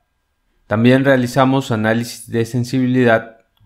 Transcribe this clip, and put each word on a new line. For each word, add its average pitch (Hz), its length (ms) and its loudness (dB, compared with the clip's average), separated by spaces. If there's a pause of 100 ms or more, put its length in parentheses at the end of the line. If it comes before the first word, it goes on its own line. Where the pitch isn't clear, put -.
(680)
También 123 380 2
realizamos 131 680 0
análisis 113 580 -4
de 113 160 -2
sensibilidad 123 960 0 (280)